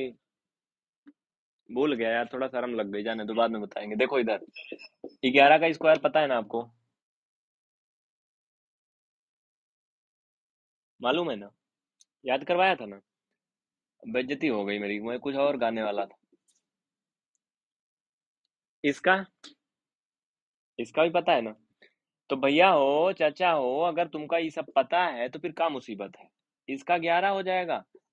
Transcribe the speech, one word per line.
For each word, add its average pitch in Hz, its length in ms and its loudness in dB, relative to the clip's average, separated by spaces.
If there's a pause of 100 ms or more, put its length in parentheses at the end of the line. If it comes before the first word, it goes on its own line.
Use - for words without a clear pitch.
(1700)
भूल 135 240 0
गया 113 160 -2
यार, 117 220 -2
थोड़ा 131 160 -4
शर्म 123 260 -4
लग 104 180 -4
गई, 101 100 -4
जाने 110 220 -4
दो, 110 100 -6
बाद 113 160 2
में 110 120 -6
बताएंगे। 104 340 -8
देखो 131 220 2
इधर, 110 260 -2 (840)
ग्यारह 139 320 8
का 165 140 0
स्क्वायर 156 260 4
पता 147 220 0
है 151 60 2
ना 131 100 0
आपको, 117 260 -4 (4000)
मालूम 151 300 0
है 117 60 -4
ना? 101 140 -12 (760)
याद 135 200 -2
करवाया 175 320 2
था 117 100 -10
ना, 98 140 -16 (1000)
बेइज्जती 127 460 -4
हो 107 160 0
गई 101 140 -2
मेरी, 104 220 -4
मैं 117 200 -6
कुछ 139 160 -6
और 139 220 2
गाने 113 240 -2
वाला 101 240 -4
था। - 100 -18 (2750)
इसका, 185 400 0 (1500)
इसका 120 240 -2
भी 165 80 2
पता 175 220 2
है 135 80 4
ना? 110 140 -6 (760)
तो 139 60 0
भैया 143 340 4
हो, 151 420 4
चाचा 170 380 0
हो, 139 320 0
अगर 170 260 0
तुमका 156 300 -4
ये 165 120 -4
सब 151 260 -10
पता 170 300 2
है 127 220 -4
तो 143 100 -16
फिर 160 140 -8
क्या 165 180 0
मुसीबत 101 480 -10
है? - 100 -20 (400)
इसका 139 300 -2
ग्यारह 170 300 0
हो 196 140 -2
जाएगा, 180 400 -2 (300)